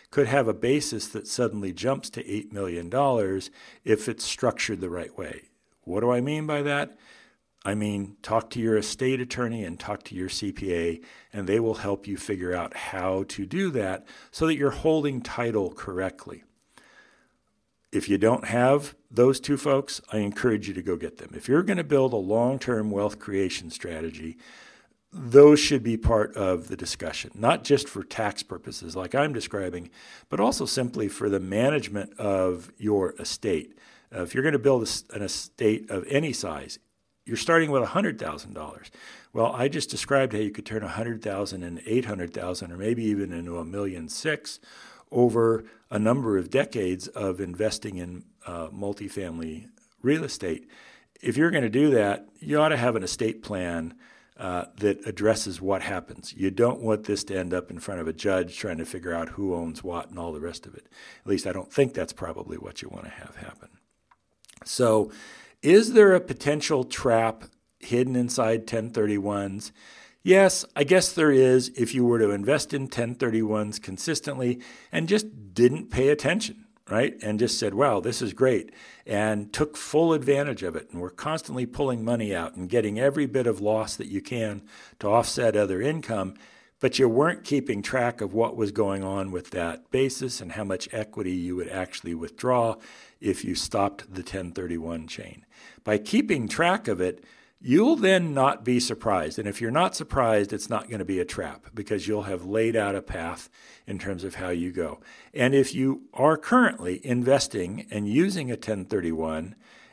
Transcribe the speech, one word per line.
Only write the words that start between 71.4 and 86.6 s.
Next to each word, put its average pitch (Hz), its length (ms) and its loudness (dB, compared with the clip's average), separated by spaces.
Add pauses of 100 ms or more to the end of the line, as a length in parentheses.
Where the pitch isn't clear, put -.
if 113 180 -2
you 127 80 2
were 120 160 4
to 107 120 6
invest 104 420 0
in 135 160 -4
ten 120 260 -4
thirty-ones 107 640 0
consistently 127 800 -4 (320)
and 160 160 -2
just 175 460 -2
didn't 120 380 4
pay 127 180 4
attention, 147 560 0 (240)
right? 113 340 0
And 107 160 -2
just 120 200 2
said, 101 160 -2
"Wow, 113 260 4
this 117 220 -4
is 104 100 -4
great," 123 400 2 (340)
and 107 460 -2
took 151 240 -2
full 160 380 2
advantage 139 480 0
of 85 140 -6
it - 140 -10
and 87 120 -8
were 90 80 -8
constantly 147 560 -6
pulling 123 360 -2
money 110 320 -2
out 82 220 -6
and 92 140 -8
getting 107 280 2
every 139 280 2
bit 127 200 0
of 107 140 0
loss 107 360 0
that - 120 -10
you 98 140 -4
can 107 400 -4 (360)
to 104 100 -2
offset 113 480 4
other 98 260 2
income, 120 500 -2 (480)